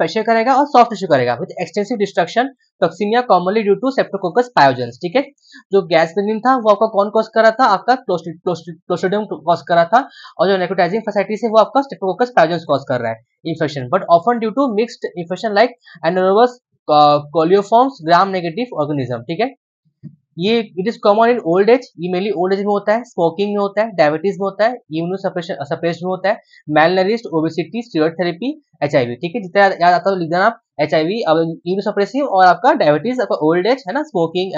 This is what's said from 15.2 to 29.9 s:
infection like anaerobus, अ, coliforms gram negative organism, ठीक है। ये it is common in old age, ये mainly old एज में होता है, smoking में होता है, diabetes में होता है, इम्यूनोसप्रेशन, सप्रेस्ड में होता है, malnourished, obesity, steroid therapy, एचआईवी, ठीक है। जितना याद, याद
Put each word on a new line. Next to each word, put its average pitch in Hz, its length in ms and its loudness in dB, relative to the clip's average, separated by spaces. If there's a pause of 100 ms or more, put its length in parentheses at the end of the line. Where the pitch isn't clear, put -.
infection 185 360 -4
like 247 120 4 (360)
anaerobus, 190 440 2 (400)
अ, 147 460 4
coliforms 196 760 2
gram 180 180 4
negative 180 540 -6
organism, 127 400 -4
ठीक 165 180 -6
है। 262 140 -4 (840)
ये 220 240 0
it 196 300 -6
is 226 60 -16 (100)
common 226 240 4
in 247 60 -2
old 185 300 0
age, 262 160 4 (140)
ये 175 140 -6
mainly 190 240 -2
old 185 160 -2
एज 196 60 0
में 202 80 -6
होता 202 260 0
है, 240 120 -2
smoking 190 460 -2
में 202 60 -4
होता 202 260 -2
है, 226 80 -6
diabetes 160 420 0
में 180 120 -6
होता 196 200 -2
है, 233 60 2
इम्यूनोसप्रेशन, 180 920 -6
सप्रेस्ड 160 420 -4
में 185 60 -4
होता 185 180 -4
है, 220 80 0 (340)
malnourished, 185 680 2
obesity, 160 500 -4
steroid 160 320 -2
therapy, 180 320 -4 (300)
एचआईवी, 139 320 0
ठीक 170 220 -8
है। 226 60 -6
जितना 185 200 0
याद, 190 100 4
याद 175 220 2